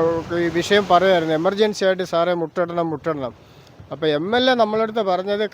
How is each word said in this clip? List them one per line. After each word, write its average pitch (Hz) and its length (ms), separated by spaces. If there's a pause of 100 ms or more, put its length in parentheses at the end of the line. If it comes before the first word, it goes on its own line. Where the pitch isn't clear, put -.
(460)
ഈ - 20 (120)
വിഷയം 202 320
പറയുമായിരുന്നു, 175 500
"എമർജൻസി 202 460
ആയിട്ട് 185 160 (100)
സാറേ 170 200 (100)
മുട്ടിടണം, 170 500
മുട്ടിടണം." 147 400 (580)
അപ്പോൾ 147 160 (120)
എം 202 180
എൽ 254 140
എ 254 120
നമ്മളടുത്ത് 220 480
പറഞ്ഞത് 202 420